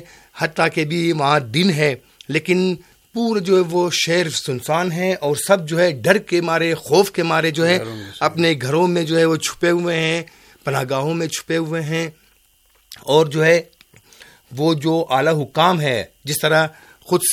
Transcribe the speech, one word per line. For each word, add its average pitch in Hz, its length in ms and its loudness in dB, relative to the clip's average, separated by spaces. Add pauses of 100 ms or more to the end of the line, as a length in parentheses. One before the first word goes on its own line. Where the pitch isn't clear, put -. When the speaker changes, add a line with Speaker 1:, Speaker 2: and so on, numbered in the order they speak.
(380)
Speaker 1:
حتیٰ 165 360 0
کہ 160 120 -2
بھی 170 260 0
وہاں 147 280 2
دن 143 300 0
ہے، 147 260 0 (320)
لیکن 180 480 0 (380)
پورا 226 260 0
جو 190 160 2
ہے، 185 140 6
وہ 175 240 0
شہر 170 360 0
سنسان 151 640 -4
ہے 185 220 -2
اور 147 220 -2
سب 170 340 0
جو 165 100 0
ہے، 175 120 4
ڈر 139 260 2
کے 175 240 -2
مارے، 165 320 0
خوف 175 380 2
کے 175 120 -2
مارے 160 280 0
جو 165 160 0
ہے، 180 100 2
Speaker 2:
گھروں 113 180 -8
میں 104 100 -14
سے 101 200 -4
Speaker 1:
اپنے 165 360 2
گھروں 151 260 2
میں 175 160 0
جو 160 160 0
ہے، 165 60 4
وہ 160 100 2
چھپے - 340 -2
ہوئے 175 300 0
ہیں، 160 220 -2 (420)
پناہ 135 260 -2
گاہوں 139 240 -2
میں 165 140 -2
چھپے 165 300 -4
ہوئے 165 240 -4
ہیں۔ 165 260 -4 (920)
اور 156 260 4
جو 156 200 0
ہے، 170 160 6 (960)
وہ 160 160 2
جو 160 360 -2
اعلیٰ 147 340 2
حکام 160 380 0
ہے، 123 220 -2 (200)
جس 143 140 -4
طرح 156 300 2 (320)
خود 175 220 0 (100)